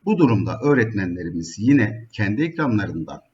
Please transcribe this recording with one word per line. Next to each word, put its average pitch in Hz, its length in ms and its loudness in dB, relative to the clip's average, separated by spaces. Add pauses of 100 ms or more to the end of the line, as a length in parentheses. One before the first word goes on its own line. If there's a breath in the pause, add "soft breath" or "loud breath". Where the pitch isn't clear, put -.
Bu 208 120 2
durumda 101 460 2
öğretmenlerimiz 90 960 0
yine 113 520 2
kendi 107 320 -2
ekranlarından 101 800 -4 (120)